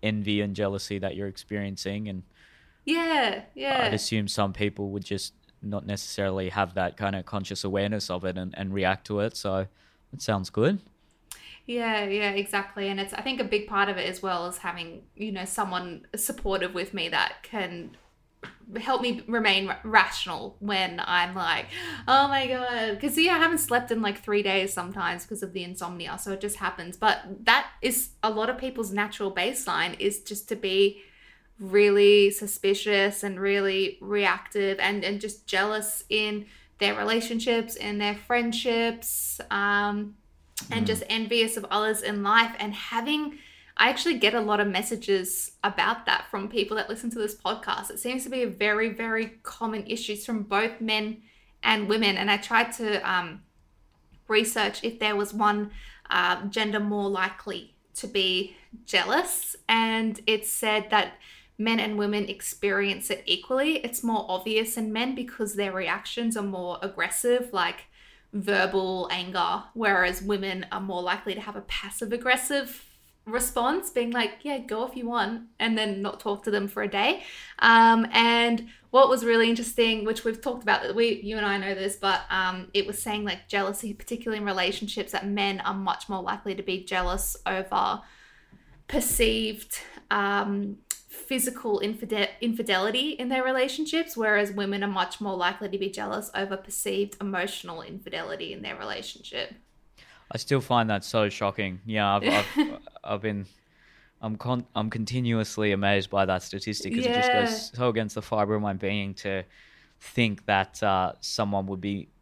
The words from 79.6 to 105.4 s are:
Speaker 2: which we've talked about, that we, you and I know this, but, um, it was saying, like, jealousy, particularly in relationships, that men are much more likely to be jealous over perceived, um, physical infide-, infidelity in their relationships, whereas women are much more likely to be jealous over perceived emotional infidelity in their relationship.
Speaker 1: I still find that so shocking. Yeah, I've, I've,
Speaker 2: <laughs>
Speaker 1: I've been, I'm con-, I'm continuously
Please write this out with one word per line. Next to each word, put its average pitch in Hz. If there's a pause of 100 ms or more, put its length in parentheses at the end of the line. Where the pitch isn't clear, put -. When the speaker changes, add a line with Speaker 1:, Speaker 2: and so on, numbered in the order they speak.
Speaker 2:
which 220
we've 226
talked 240
about, 208
that -
we, 233
you 214
and 208
I 202
know 196
this, 196
but, 196
um, 185
it 196
was 202
saying, 208
like, 185
jealousy, 202
particularly 233
in 208
relationships, 196
that -
men 196
are 196
much 190
more 196
likely 185
to 196
be 185
jealous 185 (100)
over 190 (840)
perceived, 220 (300)
um, 202 (300)
physical 247
infide-, 214 (120)
infidelity 226
in 254
their 262
relationships, 277
whereas 208
women 196
are 202
much 190
more 196
likely 180
to 196
be 196
jealous 208
over 196
perceived 202
emotional 180
infidelity 165
in 160
their -
relationship. - (760)
Speaker 1:
I -
still 135
find 117
that 101
so 107
shocking. 95
Yeah, 104
I've, 101
I've, 285 (120)
Speaker 2:
<laughs> -
Speaker 1:
I've 104
been, 101 (760)
I'm 110
con-, 123 (100)
I'm 107
continuously 113